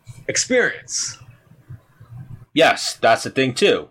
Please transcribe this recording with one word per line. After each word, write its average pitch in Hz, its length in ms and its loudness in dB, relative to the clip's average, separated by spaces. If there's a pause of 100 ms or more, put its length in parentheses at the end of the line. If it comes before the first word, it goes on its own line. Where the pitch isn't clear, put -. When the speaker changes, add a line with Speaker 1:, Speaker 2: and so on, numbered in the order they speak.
(260)
Speaker 1:
experience. - 920 -4 (1400)
Speaker 2:
Yes, - 420 2
that's 113 260 2
the 110 80 -8
thing 131 240 -2
too. 120 360 2